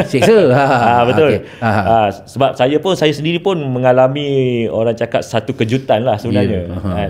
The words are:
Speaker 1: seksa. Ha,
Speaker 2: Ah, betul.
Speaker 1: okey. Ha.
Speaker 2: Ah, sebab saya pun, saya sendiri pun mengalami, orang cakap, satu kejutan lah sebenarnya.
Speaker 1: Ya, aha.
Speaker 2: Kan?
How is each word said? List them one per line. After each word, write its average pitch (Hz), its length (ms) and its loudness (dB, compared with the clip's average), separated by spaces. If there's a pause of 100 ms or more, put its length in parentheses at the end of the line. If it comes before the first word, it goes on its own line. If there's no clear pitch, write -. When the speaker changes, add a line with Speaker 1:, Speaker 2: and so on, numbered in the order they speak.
Speaker 1:
seksa. 175 480 2
Ha, 127 140 4
Speaker 2:
Ah, 120 400 2
betul. 131 300 2
Speaker 1:
okey. 98 80 -2 (180)
Ha. 117 120 0 (100)
Speaker 2:
Ah, 107 320 2
sebab - 400 -4
saya 139 240 0
pun, 180 160 0
saya 156 180 0
sendiri 156 260 -4
pun 180 200 -2
mengalami, 131 680 0 (380)
orang 110 280 0
cakap, - 280 -4
satu - 320 -4
kejutan 120 500 -2
lah 123 120 0
sebenarnya. 95 520 -2
Speaker 1:
Ya, 90 60 -10
aha. 92 200 -6
Speaker 2:
Kan? 101 160 -4